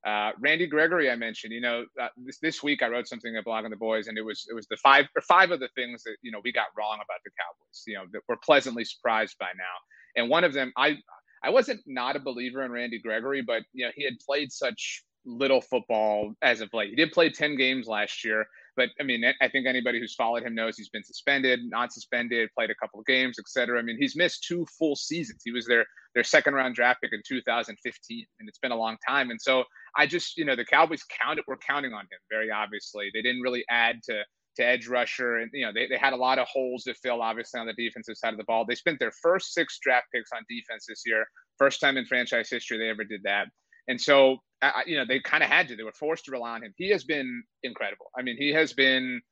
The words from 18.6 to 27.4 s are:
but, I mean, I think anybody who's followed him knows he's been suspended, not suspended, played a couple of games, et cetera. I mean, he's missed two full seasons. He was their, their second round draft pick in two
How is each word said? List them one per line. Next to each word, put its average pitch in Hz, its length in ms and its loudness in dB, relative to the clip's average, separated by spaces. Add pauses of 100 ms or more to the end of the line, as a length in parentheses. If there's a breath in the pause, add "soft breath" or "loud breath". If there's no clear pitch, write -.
but, 123 140 2 (100)
I 147 40 -2
mean, 120 200 0 (160)
I 131 80 4
think 131 200 0
anybody 123 340 0
who's 113 140 -10
followed 117 280 0
him 120 100 -8
knows 113 220 -4
he's 104 140 -18
been 107 140 -10
suspended, 131 600 2
not 117 300 -4
suspended, 117 640 -2
played 113 140 0
a 101 40 -4
couple 107 240 -10
of 110 60 -12
games, 131 340 2
et 104 80 -16
cetera. 120 320 0
I 117 40 -4
mean, 113 140 -6
he's 139 200 -2
missed 175 260 0
two 175 220 -4 (120)
full 151 200 0
seasons. 151 480 -8
He 117 80 -6
was 120 120 -4
their, 117 200 4 (280 loud breath)
their 120 120 2
second 139 300 4
round 131 200 0
draft 123 260 4
pick - 120 -4
in 104 120 -6
two 127 160 -6